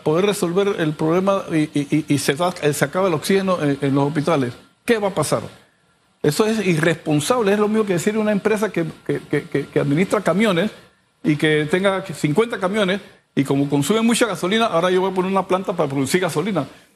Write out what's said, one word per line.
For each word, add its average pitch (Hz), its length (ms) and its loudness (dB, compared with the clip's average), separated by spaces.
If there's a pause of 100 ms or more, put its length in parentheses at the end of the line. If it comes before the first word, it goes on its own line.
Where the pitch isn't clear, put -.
poder 165 220 2
resolver 196 540 0
el 156 120 0
problema 185 580 0
y, 170 60 -2 (240)
y, 139 100 -2
y, - 240 0
y 143 40 4
se 147 160 0
va, 175 280 -2
eh, 151 120 2
se 147 100 -4
acaba 185 240 0
el 170 60 2
oxígeno 185 500 0
en, 143 180 0
en 139 140 0
los 139 100 2
hospitales? 143 480 0 (300)
¿Qué 233 140 2
va 202 100 0
a 180 80 -6
pasar? 139 280 -2 (800)
Eso 147 240 2
es 214 200 0
irresponsable, 165 880 2
es 208 60 2
lo 208 100 2
mismo 220 160 2
que 196 80 0
decir 208 240 0
una 214 160 0
empresa 208 360 0
que, 165 160 -4 (200)
que, 143 160 -4
que, - 260 -4
que, 143 200 -4
que - 120 -2
administra 147 400 0
camiones 190 520 0 (520)
y 147 140 2
que 151 340 2
tenga 190 320 0 (100)
cincuenta 208 460 0
camiones 190 400 0 (340)
y 139 120 0
como 143 240 0
consumen 151 360 2
mucha 240 200 2
gasolina, 202 400 0
ahora 170 260 2
yo 185 80 2
voy 190 120 0
a 185 40 -8
poner 185 160 0
una 190 160 0
planta 190 240 0
para 170 160 0
producir 135 320 0
gasolina. 165 480 -2 (280)